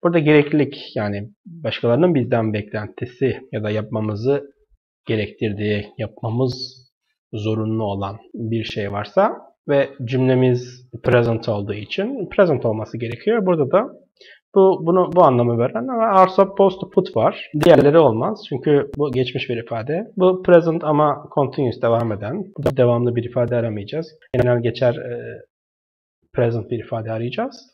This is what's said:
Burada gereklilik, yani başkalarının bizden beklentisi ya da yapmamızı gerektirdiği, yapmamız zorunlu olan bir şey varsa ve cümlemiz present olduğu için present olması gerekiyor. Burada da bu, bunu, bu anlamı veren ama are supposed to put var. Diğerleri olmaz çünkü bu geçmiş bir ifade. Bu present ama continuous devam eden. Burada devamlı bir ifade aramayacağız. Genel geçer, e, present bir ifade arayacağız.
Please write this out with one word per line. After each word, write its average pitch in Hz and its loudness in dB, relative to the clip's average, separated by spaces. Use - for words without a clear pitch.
Burada 170 2
gereklilik, 151 2
yani 104 -6
başkalarının 156 0
bizden 113 0
beklentisi 107 -6
ya 110 -6
da 107 -4
yapmamızı 107 -4
gerektirdiği, 104 -4
yapmamız 120 -6
zorunlu 110 -4
olan 98 -6
bir 113 -6
şey 101 -8
varsa 185 -2
ve 139 2
cümlemiz 127 0
present 117 2
olduğu 104 -4
için 196 -6
present 156 2
olması 110 -4
gerekiyor. 147 -2
Burada 160 2
da 226 2
bu, 190 6
bunu, 175 2
bu 180 8
anlamı 120 4
veren 220 -2
ama 233 -2
are 190 6
supposed 190 2
to - -10
put - 0
var. 127 0
Diğerleri 151 8
olmaz 147 2
çünkü 143 0
bu 143 -2
geçmiş 127 -4
bir 113 -6
ifade. 143 -8
Bu 185 2
present 165 4
ama 151 0
continuous 135 -2
devam 117 0
eden. 110 -8
Burada 135 -2
devamlı 120 2
bir 117 -2
ifade 120 -2
aramayacağız. 113 -6
Genel 123 2
geçer, 120 0
e, 117 -12
present 117 -2
bir 117 -4
ifade 110 -8
arayacağız. 123 -6